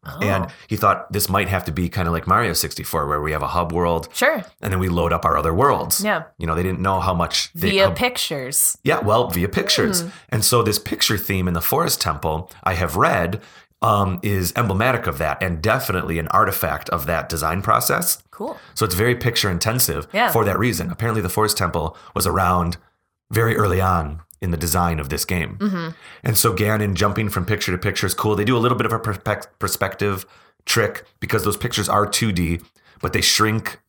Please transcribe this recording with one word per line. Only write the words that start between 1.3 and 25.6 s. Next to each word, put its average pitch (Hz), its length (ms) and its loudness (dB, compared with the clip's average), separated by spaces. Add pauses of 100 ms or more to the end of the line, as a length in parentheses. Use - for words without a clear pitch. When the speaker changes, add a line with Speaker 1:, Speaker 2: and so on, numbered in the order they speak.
Speaker 2:
have 92 160 -2
to 80 80 -6
be 87 160 0
kinda 82 220 -2
like 82 160 -2
Mario 101 260 2
sixty-four, 80 540 -4
where 73 140 0
we 76 120 -2
have 76 100 -2
a 73 60 -4
hub 85 240 -2
world. 85 400 0
Speaker 1:
Sure. 262 300 0 (180)
Speaker 2:
And - 120 -2
then 92 80 0
we 92 80 0
load 85 240 2
up 82 120 -2
our 80 120 4
other 80 180 2
worlds. 123 480 2
Speaker 1:
Yeah. 190 220 0 (140)
Speaker 2:
You 82 100 -6
know, 80 80 0
they 85 80 0
didn't 92 160 -2
know 95 180 0
how 92 160 0
much - 380 -2
they 170 180 0
Speaker 1:
Via 190 180 4
Speaker 2:
hub- 170 80 -2
Speaker 1:
pictures. 147 880 -2
Speaker 2:
Yeah, 143 180 2
well, 110 280 4
via 87 200 0
pictures. - 540 0
Speaker 1:
Hmm. - 60 -8 (220)
Speaker 2:
And 117 140 0
so 120 180 4
this 104 180 2
picture - 380 -2
theme 95 280 0
in 90 80 0
the 85 60 0
Forest 156 400 0
Temple, 80 500 -2 (140)
I 92 100 0
have 82 220 -2
read, 101 440 2 (420)
um, 101 400 2
is 95 340 0
emblematic 110 500 0
of 80 120 -4
that 76 240 -2
and 85 200 -2
definitely 98 560 0
an 80 100 -4
artifact 95 640 0
of 71 160 -2
that 80 220 -2
design 80 340 -2
process. - 680 0
Speaker 1:
Cool. 254 260 -10 (180)
Speaker 2:
So - 100 0
it's 92 120 0
very 120 180 4
picture - 360 0
intensive 87 600 0
Speaker 1:
Yeah. 214 200 2
Speaker 2:
for 117 120 4
that 98 140 2
reason. 101 320 0
Apparently 110 320 -2
the 82 60 -2
Forest 107 300 0
Temple 85 380 -2 (180)
was 85 120 0
around 90 500 2 (540)
very 113 260 2
early 95 240 2
on 82 400 0 (200)
in 92 120 -2
the 82 40 0
design 85 440 0
of 69 100 -6
this 73 140 -4
game. 87 360 -4